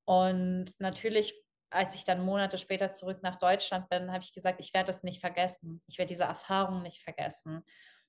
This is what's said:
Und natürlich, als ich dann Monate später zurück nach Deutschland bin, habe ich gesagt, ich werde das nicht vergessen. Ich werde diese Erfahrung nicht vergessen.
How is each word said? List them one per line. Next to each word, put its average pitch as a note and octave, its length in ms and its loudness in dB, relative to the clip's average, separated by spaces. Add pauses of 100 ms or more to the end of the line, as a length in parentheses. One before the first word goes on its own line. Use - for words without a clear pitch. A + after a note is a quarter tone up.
Und F#3 760 4
natürlich, G#3 560 0 (360)
als F#3 240 0
ich - 100 -10
dann F3+ 200 2
Monate G3 340 0
später F#3+ 340 -2
zurück F#3 300 -8
nach F#3 140 -4
Deutschland F#3 520 2
bin, F3+ 220 -2
habe F#3 140 -4
ich - 80 -16
gesagt, F#3 280 -2
ich - 140 -8
werde F#3 140 2
das F#3 140 -6
nicht F3+ 180 -8
vergessen. F3 640 -4
Ich - 120 -14
werde F3+ 100 -2
diese F3 160 -2
Erfahrung F#3+ 580 -2
nicht F3 200 -14
vergessen. D#3+ 640 -8 (440)